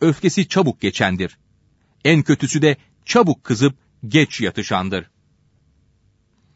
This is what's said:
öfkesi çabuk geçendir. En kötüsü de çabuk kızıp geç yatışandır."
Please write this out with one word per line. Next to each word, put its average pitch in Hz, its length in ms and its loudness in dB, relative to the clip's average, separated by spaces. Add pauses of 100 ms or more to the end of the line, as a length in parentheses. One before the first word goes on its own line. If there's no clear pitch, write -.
öfkesi 165 460 0
çabuk 104 340 -2
geçendir. 92 560 -2 (680)
En 156 180 4
kötüsü 143 380 -2
de 147 160 2 (280)
çabuk 226 380 2
kızıp 135 340 0 (300)
geç 135 340 0
yatışandır." 95 680 -4 (1500)